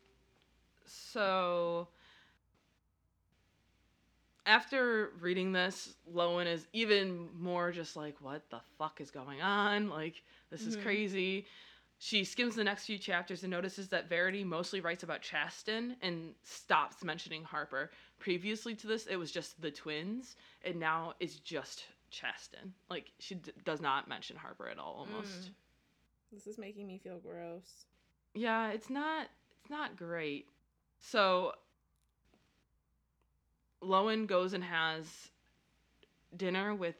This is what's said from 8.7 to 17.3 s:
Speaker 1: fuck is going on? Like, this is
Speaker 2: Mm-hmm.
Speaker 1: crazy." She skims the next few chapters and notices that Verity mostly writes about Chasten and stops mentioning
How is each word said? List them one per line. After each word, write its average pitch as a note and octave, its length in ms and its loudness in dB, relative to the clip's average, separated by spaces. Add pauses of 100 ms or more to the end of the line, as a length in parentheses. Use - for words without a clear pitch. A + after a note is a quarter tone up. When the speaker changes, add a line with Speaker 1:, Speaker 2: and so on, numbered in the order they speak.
Speaker 1:
fuck D#3 240 -4
is C#3+ 100 -12
going C#3 300 -8
on? G#3 480 6
Like, D#3 320 -4 (280)
this G3 160 -6
is A3 100 -2
Speaker 2:
Mm-hmm. G3+ 80 -4
Speaker 1:
crazy." G3 600 2 (540)
She G3+ 240 2
skims A#3+ 320 2
the A3 80 2
next G3+ 220 0
few G#3 140 -2
chapters F#3 440 -2
and F#3 60 -2
notices F#3 400 -2
that F3 180 0
Verity F#3 360 2
mostly F3+ 380 -2
writes E3+ 200 -2
about E3 220 -4
Chasten A3 800 -2
and E3 400 -4
stops - 600 2
mentioning D#3+ 400 -4